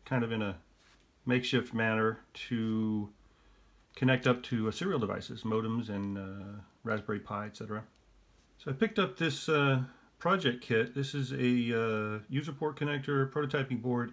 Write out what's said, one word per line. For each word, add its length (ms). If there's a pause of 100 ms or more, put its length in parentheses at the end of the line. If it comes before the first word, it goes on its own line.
kind 180
of 80
in 80
a 160 (680)
makeshift 460
manner 460 (160)
to 720 (880)
connect 300
up 160
to, 260
uh, 20
serial 280
devices, 440
modems 460
and, 300
uh, 420 (220)
Raspberry 360
Pi, 280
et 100
cetera. 260 (760)
So 120
I 40
picked 240
up 180
this, 320
uh, 360 (340)
project 420
kit. 340
This 200
is 180
a, 840
uh, 20 (100)
user 240
port 240
connector, 560
prototyping 480
board, 320